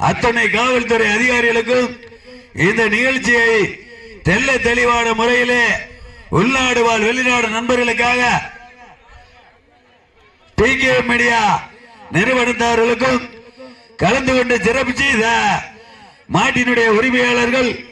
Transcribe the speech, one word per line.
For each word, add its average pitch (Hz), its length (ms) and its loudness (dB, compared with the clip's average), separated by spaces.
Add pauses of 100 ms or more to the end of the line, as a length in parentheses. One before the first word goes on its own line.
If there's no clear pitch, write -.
அத்தனை 233 380 0 (100)
காவல்துறை 233 600 0
அதிகாரிகளுக்கும், 240 720 0 (800)
இந்த 220 140 0 (140)
நிகழ்ச்சியை 240 580 2 (760)
தெள்ள 254 380 0
தெளிவான 240 400 0 (140)
முறையிலே 247 440 2 (760)
உள்நாடு 247 480 0
வாழ் 220 220 0
வெளிநாடு 247 480 0
நண்பர்களுக்காக 240 680 0 (2250)
டி 226 120 4 (120)
கே 254 120 2 (160)
மீடியா 240 320 0 (720)
நிறுவனத்தார்களுக்கும் 233 1040 0 (800)
கலந்து 254 320 0
கொண்டு 247 220 2 (100)
சிறப்பு 247 260 0 (100)
செய்த 240 240 2 (1080)
மாட்டினுடைய 240 540 2 (100)
உரிமையாளர்கள் 247 720 0 (220)